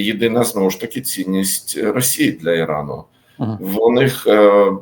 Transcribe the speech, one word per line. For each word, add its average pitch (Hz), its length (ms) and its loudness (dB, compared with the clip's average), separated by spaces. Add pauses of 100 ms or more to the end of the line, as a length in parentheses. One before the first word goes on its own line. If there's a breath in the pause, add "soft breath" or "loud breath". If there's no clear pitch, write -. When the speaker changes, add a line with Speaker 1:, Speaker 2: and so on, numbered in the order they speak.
Speaker 1:
єдина, 110 400 0
знову 95 260 0
ж - 100 -10
таки, 120 200 -8
цінність 95 800 -6
Росії 110 540 -2
для 80 200 -4
Ірану. 76 520 -4 (340 soft breath)
Speaker 2:
Ага. 110 220 -6
Speaker 1:
В 101 300 2
них, 135 360 0
е, 101 440 6 (120)